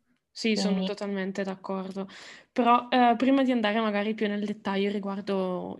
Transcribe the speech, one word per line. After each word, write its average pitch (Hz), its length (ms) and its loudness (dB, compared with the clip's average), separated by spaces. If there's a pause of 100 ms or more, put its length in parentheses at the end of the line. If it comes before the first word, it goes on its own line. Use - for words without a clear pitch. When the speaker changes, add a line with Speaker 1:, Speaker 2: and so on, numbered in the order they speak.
(340)
Speaker 1:
Sì, 220 220 0
sono 196 180 2
Speaker 2:
Quindi 190 100 0
Speaker 1:
totalmente 196 580 -6
d'accordo. 190 640 -8 (440)
Però, 240 360 4
eh, 240 300 6
prima 269 240 4
di 254 100 2
andare 220 280 0
magari 214 340 0
più 220 140 -2
nel 208 180 -4
dettaglio 202 440 -2
riguardo 196 880 -4